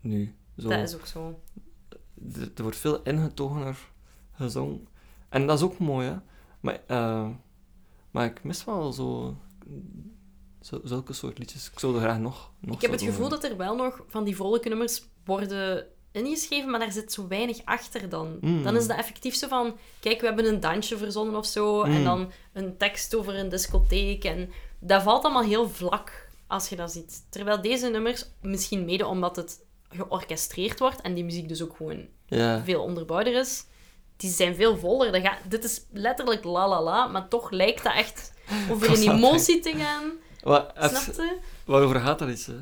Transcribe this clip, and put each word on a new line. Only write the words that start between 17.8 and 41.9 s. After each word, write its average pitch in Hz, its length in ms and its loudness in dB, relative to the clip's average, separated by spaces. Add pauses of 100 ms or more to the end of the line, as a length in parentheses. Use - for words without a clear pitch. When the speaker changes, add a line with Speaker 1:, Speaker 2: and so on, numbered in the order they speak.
Speaker 2:
dan. 160 320 -6
Speaker 1:
Mm. 165 220 2
Speaker 2:
Dan 202 140 2
is 233 100 4
dat 220 100 0
effectief - 380 -6
zo 277 140 -2
van, 240 280 -2 (240)
"Kijk, 220 200 0
we 233 60 0
hebben 220 200 2
een 214 140 2
dansje 208 380 -2
verzonnen 214 380 -4
of 214 100 -4
zo," 208 360 2
en 151 160 4
Speaker 1:
Mm. - 60 4
Speaker 2:
dan 185 260 0 (220)
een 190 240 -8
tekst - 380 -2
over 202 240 -2
een 190 100 -4
discotheek. 196 760 2
En 180 260 -4 (280)
dat 190 240 4
valt 233 220 4
allemaal 277 180 6
heel 220 260 4
vlak - 600 -4 (180)
als 196 220 -4
je 190 80 -8
dat 170 160 -6
ziet. - 360 -14
Terwijl 202 320 -2
deze 240 280 0
nummers, 226 360 -2 (160)
misschien 190 440 -2
mede 185 220 0
omdat 180 300 -2
het 170 240 -10 (280)
georchestreerd 180 920 -4
wordt 262 220 0
en 185 140 -4
die 175 100 -4
muziek 170 240 -6
dus 165 140 -6
ook 165 140 -10
gewoon 156 300 -10 (200)
Speaker 1:
Ja. 117 380 2
Speaker 2:
veel 175 180 2
onderbouwder 170 520 0
is, 262 300 -2 (520)
die 190 140 -6
zijn 175 240 2
veel 208 240 6
voller. 214 340 2
Dat 185 100 4
gaat, 196 160 2 (100)
dit 220 160 -2
is - 180 -4 (100)
letterlijk 226 520 0
La 175 240 2
La 180 140 4
La, 196 240 4
maar 240 220 -4
toch 233 220 -2
lijkt 185 320 2
dat - 120 2
echt - 380 -2 (160)
Speaker 1:
<laughs> 202 220 -2
Speaker 2:
over 226 200 6
een 226 60 10
Speaker 1:
Snap 214 180 8
ik. 220 100 8
Speaker 2:
emotie 330 360 8
te 330 160 -2
gaan. 302 340 -2 (320)
Speaker 1:
Wa-, 143 320 6
het 156 220 4
Speaker 2:
Snap 269 180 -2
je? 339 220 -2 (280)
Speaker 1:
waarover 135 360 6